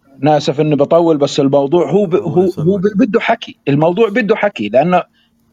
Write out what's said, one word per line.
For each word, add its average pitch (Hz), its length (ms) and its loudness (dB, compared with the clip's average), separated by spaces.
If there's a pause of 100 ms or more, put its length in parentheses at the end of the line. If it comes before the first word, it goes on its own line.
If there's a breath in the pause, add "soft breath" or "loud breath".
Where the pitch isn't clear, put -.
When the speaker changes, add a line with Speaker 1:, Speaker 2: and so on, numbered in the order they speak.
(240)
Speaker 1:
أنا 151 140 2
آسف 147 240 -2
إني 151 140 0
بطول، 165 420 2
بس 139 220 -2
الموضوع 139 520 0
هو 202 140 0
ب-، 165 100 -2
Speaker 2:
الله - 120 -4
Speaker 1:
هو، 151 60 -4
هو 180 100 2
Speaker 2:
يسلمك. 180 360 -2
Speaker 1:
ب-، 190 180 -2
بده 226 220 0
حكي، - 480 -6
الموضوع 175 420 2
بده 208 260 -2
حكي، 208 340 -4
لأنه 175 340 2 (480)